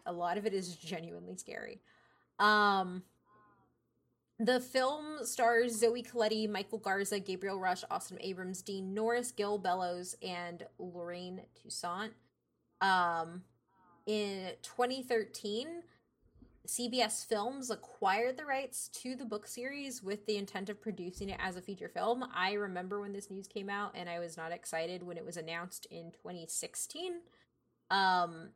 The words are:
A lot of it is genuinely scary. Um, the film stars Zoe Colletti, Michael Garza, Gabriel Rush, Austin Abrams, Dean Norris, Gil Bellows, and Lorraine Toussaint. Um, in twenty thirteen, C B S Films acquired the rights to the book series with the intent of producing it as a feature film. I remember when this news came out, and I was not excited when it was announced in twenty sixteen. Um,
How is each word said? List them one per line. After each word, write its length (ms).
A 80
lot 240
of 80
it 80
is 240
genuinely 580
scary. 460
Um, 640
the 220
film 640
stars 520
Zoe 240
Colletti, 480
Michael 280
Garza, 420
Gabriel 400
Rush, 320
Austin 300
Abrams, 400
Dean 320
Norris, 380
Gil 260
Bellows, 640
and 440
Lorraine 640
Toussaint. 520
Um, 640
in 460
twenty 400
thirteen, 800
C 220
B 100
S 240
Films 460
acquired 680
the 80
rights 420
to 280
the 80
book 220
series 560
with 240
the 100
intent 320
of 140
producing 480
it 100
as 160
a 60
feature 260
film. 460
I 200
remember 460
when 140
this 160
news 180
came 220
out, 260
and 140
I 80
was 180
not 160
excited 520
when 120
it 100
was 120
announced 540
in 200
twenty 380
sixteen. 720
Um, 680